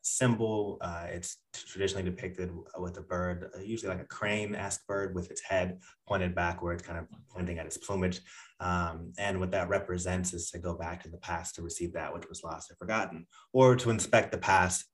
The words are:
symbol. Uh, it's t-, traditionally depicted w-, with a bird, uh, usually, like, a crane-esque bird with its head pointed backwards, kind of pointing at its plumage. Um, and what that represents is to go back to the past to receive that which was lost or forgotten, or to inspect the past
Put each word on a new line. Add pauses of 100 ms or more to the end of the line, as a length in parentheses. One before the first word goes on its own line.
symbol.
Uh,
it's (160)
t-,
traditionally
depicted
w-, (140)
with
a
bird,
uh,
usually,
like,
a
crane-esque
bird
with
its
head (300)
pointed
backwards,
kind
of (240)
pointing
at
its
plumage. (380)
Um,
and
what
that
represents
is
to
go
back
to
the
past
to
receive
that
which
was
lost
or
forgotten, (260)
or
to
inspect
the
past